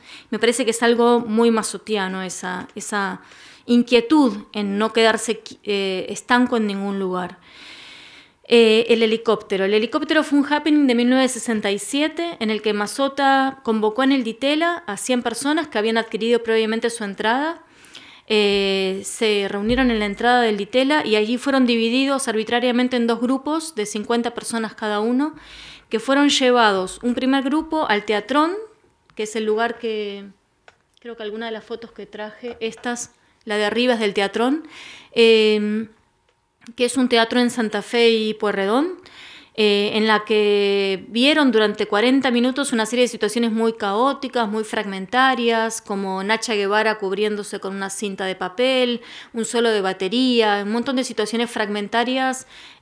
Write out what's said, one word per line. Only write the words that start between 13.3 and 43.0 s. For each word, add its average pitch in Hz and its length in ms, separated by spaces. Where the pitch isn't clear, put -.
convocó 220 400
en 269 80
el 269 100
Ditela 302 640
a 208 100
cien 247 260
personas 285 440
que 233 120
habían 226 200
adquirido 226 460
previamente 226 460
su 233 120
entrada 233 640
eh, 196 760
se 208 440
reunieron 233 420
en 220 80
la 208 80
entrada 240 360
del 214 140
Ditela 262 480
y 214 120
allí 214 220
fueron 269 280
divididos 247 640
arbitrariamente 240 680
en 233 100
dos 233 140
grupos 269 540
de 208 120
cincuenta 233 480
personas 220 400
cada 208 260
uno, 254 340
que 226 100
fueron 277 300
llevados, 226 760
un 240 120
primer 262 280
grupo 311 460
al 208 160
Teatrón, 262 480
que 220 80
es 214 120
el 220 100
lugar 233 340
que, 202 500
creo 233 160
que 226 60
alguna 220 240
de 220 60
las 214 120
fotos 226 280
que 202 120
traje, 214 560
estas, 233 540
la 208 120
de 208 80
arriba 233 300
es 220 60
del 208 120
Teatrón, 220 560
em, 214 760
que 247 80
es 240 140
un 247 100
teatro 233 320
en 240 80
Santa 214 320
Fe 233 300
y 220 240
Pueyrredón, 214 640
eh, 208 340
en 220 120
la 208 180
que 202 840
vieron 269 420
durante 214 360
cuarenta 254 440
minutos 254 420
una 220 120
serie 247 200